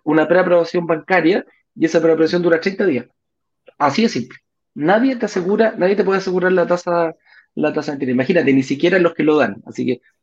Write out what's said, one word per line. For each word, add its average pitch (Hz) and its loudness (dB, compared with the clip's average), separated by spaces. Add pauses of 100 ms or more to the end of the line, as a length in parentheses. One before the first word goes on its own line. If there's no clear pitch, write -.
una 151 0
preaprobación 175 2
bancaria 165 0 (300)
y 165 -2
esa 160 2
preaprobación 165 2
dura 165 4
treinta 196 -2
días. 127 -2 (720)
Así 143 0
de 226 2
simple. - -10 (360)
Nadie 220 0
te 233 -6
asegura, 202 0
nadie 185 0
te 196 0
puede 190 0
asegurar 185 -2
la 180 2
tasa, 170 -2 (440)
la 151 -2
tasa 151 -6
de 147 -6
interés. 131 -4
Imagínate, 135 2
ni 135 4
siquiera 170 0
los 170 0
que 151 -4
lo 151 4
dan. 113 -2
Así 123 -8
que 123 -4 (220)